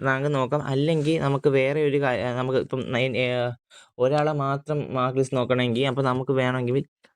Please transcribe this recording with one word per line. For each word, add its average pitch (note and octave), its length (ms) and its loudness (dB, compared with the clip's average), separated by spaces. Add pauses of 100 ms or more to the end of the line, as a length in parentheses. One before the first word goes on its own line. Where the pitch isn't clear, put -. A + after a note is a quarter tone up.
റാങ്ക് C3+ 320 0
നോക്കാം. C3+ 320 0
അല്ലെങ്കിൽ D3 540 2
നമുക്ക് C#3 280 2
വേറെ C#3 340 2
ഒരു C#3+ 180 2
കാ-, B2+ 200 0
ആ, B2 140 -2
നമുക്ക് B2+ 240 0
ഇപ്പം C3 220 -4 (120)
നയൻ, B2+ 240 0
ഏ, B2 120 0 (720)
ഒരാളെ D3 360 2
മാത്രം C#3+ 440 -2 (160)
മാർക്ക് C3 240 0
ലിസ്റ്റ് C3+ 180 0
നോക്കണമെങ്കിൽ B2 500 2
അപ്പോൾ C3+ 220 0
നമുക്ക് B2+ 240 -2
വേണമെങ്കിൽ, B2+ 440 0 (400)